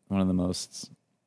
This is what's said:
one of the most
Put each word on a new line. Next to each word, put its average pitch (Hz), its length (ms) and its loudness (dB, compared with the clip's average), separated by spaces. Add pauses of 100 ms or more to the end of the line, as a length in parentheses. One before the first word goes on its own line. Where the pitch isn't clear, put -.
one 98 140 2
of 92 60 2
the 92 60 2
most - 560 -2 (360)